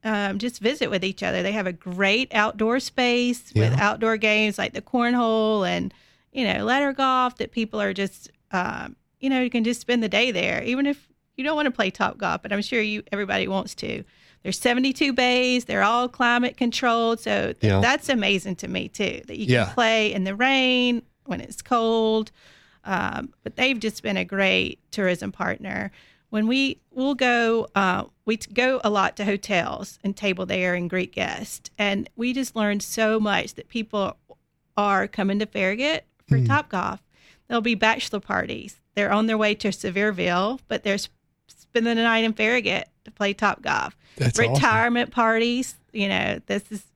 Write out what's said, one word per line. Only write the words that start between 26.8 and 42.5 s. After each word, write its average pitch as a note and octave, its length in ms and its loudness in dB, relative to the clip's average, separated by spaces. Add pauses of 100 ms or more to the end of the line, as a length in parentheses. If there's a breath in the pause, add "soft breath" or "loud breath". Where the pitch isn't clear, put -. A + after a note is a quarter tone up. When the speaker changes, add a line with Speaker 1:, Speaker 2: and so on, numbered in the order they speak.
Speaker 1:
we'll C4 240 0
go, A#3+ 580 2
uh, F#3+ 300 2 (200)
we A3 120 0
t-, - 160 -14
go B3+ 320 2
a G#3 60 4
lot G3 260 2
to G#3 80 -4
hotels G3 800 -2
and G3 120 -2
table F#3+ 300 -2
there F3+ 280 0
and F3 140 -4
greet F3+ 220 -2
guests. - 680 -6
And G3+ 380 -2
we B3 180 -2
just B3+ 220 -4
learned G#3 300 0
so A3 340 0
much G3+ 360 0
that - 140 -16
people G#3+ 480 -4 (600)
are G3 320 2
coming G3 320 0
to G#3+ 60 -2
Farragut G#3+ 580 -2 (240)
for C#3 100 4
Speaker 2:
Hmm. B2 80 4
Speaker 1:
Top D4 220 2
Golf. F#3+ 340 -4 (460 soft breath)
There'll A#3+ 140 0
be A#3 120 0
bachelor A3 460 0
parties. - 560 -6 (180)
They're G3+ 180 2
on G#3+ 140 4
their A3 120 0
way G#3+ 180 2
to G#3+ 120 -4
Sevierville, F#3+ 1000 -2
but - 160 -4
they're G3 100 2
s-, - 140 -6 (400)
spending A#3 480 0
the A3+ 80 2
night A3+ 200 4
in A3 80 2
Farragut A3 560 0 (160)